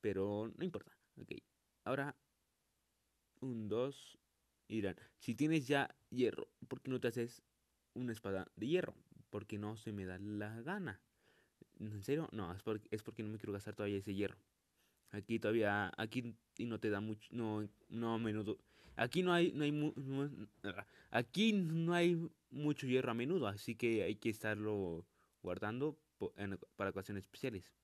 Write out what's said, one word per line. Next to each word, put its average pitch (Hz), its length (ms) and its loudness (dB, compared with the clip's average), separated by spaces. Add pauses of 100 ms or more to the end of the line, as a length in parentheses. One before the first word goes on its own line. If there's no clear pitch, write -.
Pero 104 560 0
no - 80 -4
importa. - 340 -6 (160)
Ok, - 160 -14 (540)
ahora 135 320 -2 (1200)
un, 117 280 -6
dos, 123 500 -4 (500)
Y 110 80 -2
dirán, 98 200 0 (220)
"Si - 160 -4
tienes 156 340 4
ya 139 260 2 (160)
hierro, - 380 2 (200)
¿por 127 120 -6
qué 131 100 -6
no 127 100 0
te 123 80 2
haces 120 340 -2 (520)
una 123 180 -2
espada 98 340 -2 (100)
de 104 100 -2
hierro?". 170 280 0 (360)
"Porque 104 280 -6
no 104 180 -4
se 107 160 -8
me 98 140 -4
da 90 120 -6
la 104 440 -4
gana". 160 380 -6 (800)
"¿En 104 220 -6
serio?". 147 300 0
No, 90 200 -4
es 98 100 -8
por-, 107 280 -2
es 107 120 -2
porque 110 200 -10
no 107 80 -4
me 107 80 -6
quiero 107 140 -6
gastar 101 220 -6
todavía 104 240 0
ese 98 160 -4
hierro. 98 240 0 (720)
Aquí 104 280 -2
todavía, 104 580 4
aquí 113 400 -4 (220)
y 117 80 -2
no 110 140 -2
te 107 100 2
da 101 100 0
mucho, 107 320 -6
no, 107 360 -2 (200)
no 117 260 0
a 113 40 0
menudo. 110 400 0 (380)
Aquí 123 260 2
no 180 100 4
hay, 175 200 6
no 147 120 0
hay 147 80 4
mu-, 151 240 2
mu-, 135 520 -4 (640)
aquí 185 420 4
no 165 420 4
hay 175 220 6 (340)
mucho 143 360 0
hierro 127 260 4
a - 20 0
menudo, 131 340 2
así 104 280 -4
que 113 280 4
hay 104 120 0
que 113 140 0
estarlo 104 760 0 (360)
guardando 113 560 -2 (200)
po-, 95 180 -4
en, 98 220 -4 (180)
para 98 140 0
ocasiones 95 340 -6
especiales. - 480 -6 (120)